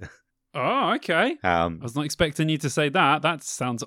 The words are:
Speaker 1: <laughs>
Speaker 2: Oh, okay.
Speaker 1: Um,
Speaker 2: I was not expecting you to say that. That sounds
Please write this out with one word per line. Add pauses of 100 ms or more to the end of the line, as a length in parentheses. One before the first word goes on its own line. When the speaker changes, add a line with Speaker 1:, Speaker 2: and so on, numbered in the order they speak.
Speaker 1:
<laughs> (460)
Speaker 2:
Oh,
okay.
Speaker 1:
Um,
Speaker 2:
I
was
not
expecting
you
to
say
that.
That
sounds